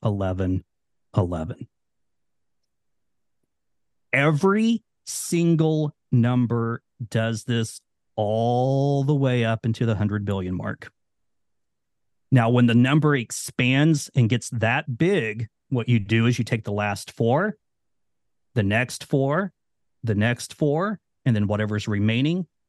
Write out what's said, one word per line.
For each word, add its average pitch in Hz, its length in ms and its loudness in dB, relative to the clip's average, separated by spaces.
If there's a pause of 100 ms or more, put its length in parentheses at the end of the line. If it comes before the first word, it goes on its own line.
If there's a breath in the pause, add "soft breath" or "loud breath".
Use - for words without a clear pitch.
eleven 92 600 -2 (520)
eleven. 87 520 -4 (2500)
Every 190 720 2 (220)
single 160 920 0 (160)
number 117 720 0 (280)
does 113 340 -2
this 117 380 -4 (340)
all 127 880 0
the 143 120 2
way 127 280 2
up 113 220 -2
into 117 200 0
the 113 100 2
hundred 104 280 -2
billion 95 320 -4
mark. - 360 -8 (1400)
Now, 117 180 4
when 123 180 4
the 117 80 2
number 143 400 2
expands 135 1000 0
and 117 140 4
gets 113 220 -2
that 117 460 -2
big, 120 500 -2 (220)
what 120 200 -2
you 117 100 4
do 113 280 2
is 123 100 2
you 113 80 -2
take 113 180 -4
the - 80 -8
last 104 400 -4
four, 147 460 0 (1000)
the 110 80 2
next 110 400 0
four, 147 480 -2 (520)
the 110 120 0
next 117 380 -2
four, 165 460 -2 (260)
and 123 100 2
then 104 120 0
whatever's 104 400 -2
remaining, 117 600 0 (220)